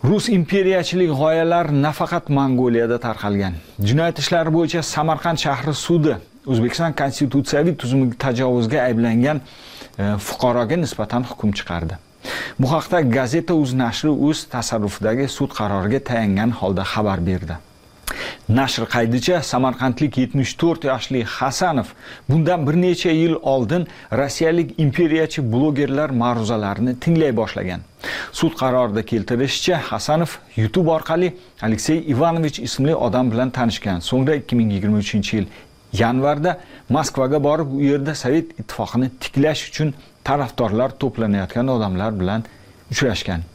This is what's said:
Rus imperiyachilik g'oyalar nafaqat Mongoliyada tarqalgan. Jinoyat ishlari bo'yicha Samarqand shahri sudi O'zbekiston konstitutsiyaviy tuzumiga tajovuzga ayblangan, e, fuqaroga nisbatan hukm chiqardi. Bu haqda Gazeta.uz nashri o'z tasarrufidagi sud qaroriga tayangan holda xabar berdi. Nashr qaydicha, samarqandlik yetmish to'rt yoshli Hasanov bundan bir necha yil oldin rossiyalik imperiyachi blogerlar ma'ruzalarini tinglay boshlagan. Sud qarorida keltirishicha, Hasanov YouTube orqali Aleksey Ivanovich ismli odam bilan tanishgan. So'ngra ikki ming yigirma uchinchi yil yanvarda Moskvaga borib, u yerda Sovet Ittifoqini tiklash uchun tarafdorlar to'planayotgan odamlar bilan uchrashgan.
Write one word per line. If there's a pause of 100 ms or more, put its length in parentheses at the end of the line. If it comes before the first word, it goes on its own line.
Rus
imperiyachilik (100)
g'oyalar (200)
nafaqat (120)
Mongoliyada
tarqalgan. (340)
Jinoyat
ishlari
bo'yicha (140)
Samarqand
shahri (120)
sudi (380)
O'zbekiston
konstitutsiyaviy
tuzumiga
tajovuzga
ayblangan, (560)
e, (240)
fuqaroga
nisbatan
hukm
chiqardi. (600)
Bu
haqda
Gazeta.uz
nashri (160)
o'z
tasarrufidagi (120)
sud
qaroriga (100)
tayangan
holda (100)
xabar (100)
berdi. (920)
Nashr (100)
qaydicha, (100)
samarqandlik
yetmish
to'rt
yoshli (120)
Hasanov (400)
bundan
bir
necha
yil
oldin (320)
rossiyalik
imperiyachi (120)
blogerlar (120)
ma'ruzalarini
tinglay
boshlagan. (500)
Sud
qarorida
keltirishicha, (140)
Hasanov (240)
YouTube
orqali (280)
Aleksey (160)
Ivanovich
ismli
odam
bilan
tanishgan.
So'ngra
ikki
ming
yigirma
uchinchi
yil (460)
yanvarda (300)
Moskvaga
borib,
u
yerda
Sovet (140)
Ittifoqini (120)
tiklash
uchun (300)
tarafdorlar (120)
to'planayotgan
odamlar
bilan (480)
uchrashgan. (140)